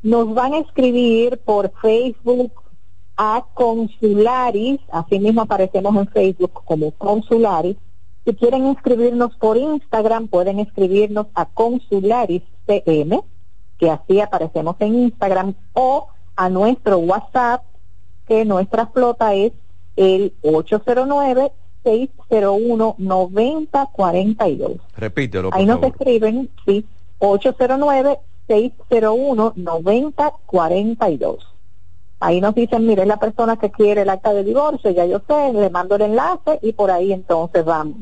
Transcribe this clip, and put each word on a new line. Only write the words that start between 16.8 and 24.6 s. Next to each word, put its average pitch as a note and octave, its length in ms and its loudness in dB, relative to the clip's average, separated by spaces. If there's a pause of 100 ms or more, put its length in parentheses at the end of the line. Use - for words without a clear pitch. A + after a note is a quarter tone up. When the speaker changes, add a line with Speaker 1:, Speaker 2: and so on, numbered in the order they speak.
Speaker 1:
WhatsApp, A#3+ 640 0 (640)
que A3 180 2
nuestra G3+ 420 0
flota A#3 460 2
es G3+ 200 0 (420)
el F#3+ 480 4
ocho D#3 420 2
cero B3+ 220 2
nueve, C#4 440 2 (320)
seis A#3+ 280 0 (180)
cero G3+ 240 4
uno, A3 460 0
noventa A3 920 0
cuarenta F#3+ 560 0
y C#3+ 100 0
dos. - 160 -4 (220)